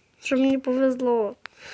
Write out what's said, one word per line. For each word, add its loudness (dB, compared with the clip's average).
щоб 0
мені 2
повезло. 0